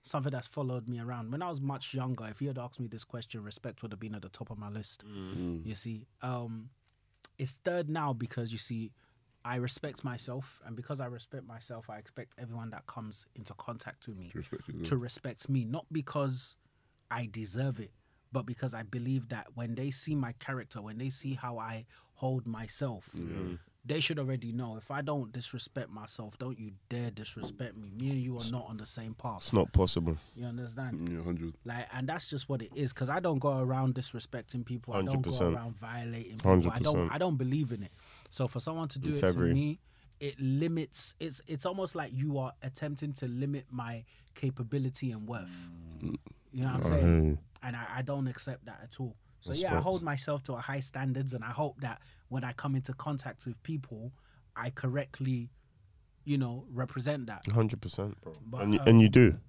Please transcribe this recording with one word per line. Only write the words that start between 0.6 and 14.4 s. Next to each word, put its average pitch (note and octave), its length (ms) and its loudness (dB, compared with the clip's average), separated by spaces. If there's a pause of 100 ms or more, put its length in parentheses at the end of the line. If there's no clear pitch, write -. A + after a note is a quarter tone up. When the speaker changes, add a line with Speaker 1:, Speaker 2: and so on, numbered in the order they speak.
Speaker 1:
me A#2+ 100 -4
around. A#2 320 -6
When D3 100 -4
I F3+ 80 -2
was C#3+ 120 -4
much C3+ 320 -4
younger, C3 320 -2
if G#2+ 160 -8
you C#3 80 -2
had C3 80 -4
asked B2+ 220 -8
me A#2+ 80 -4
this A2 160 -10
question, A#2 400 -10
respect G#2 400 -10
would A2 80 -8
have F#2+ 80 -10
been G#2+ 160 -8
at G2 60 -8
the F2+ 80 -12
top - 220 -12
of G#2+ 60 -10
my G#2 120 -8
list. G#2 380 -8
Speaker 2:
Mm. G2 280 -8
Speaker 3:
Mm. F2 300 -4
Speaker 1:
You G#2+ 100 -6
see, A2+ 320 -8 (140)
um, A#2+ 480 -6 (680)
it's C3+ 160 -4 (100)
third F3 260 0
now D3+ 240 0
because, A#2 380 -4
you A2+ 60 -6
see, A2+ 340 -6 (540)
I B2 120 -2
respect B2+ 480 -4
myself, B2+ 600 -8
and A#2 80 -10
because C3 280 -8
I B2+ 60 -4
respect B2 380 -12
myself, A2+ 440 -12
I G#2+ 80 -10
expect A#2+ 400 -16
everyone A#2 320 -8
that - 180 -12
comes G#2+ 380 -12 (100)
into G#2 200 -14
contact - 520 -12
with G#2 100 -10
me F2 140 -12
Speaker 3:
To - 60 -8
respect - 320 -8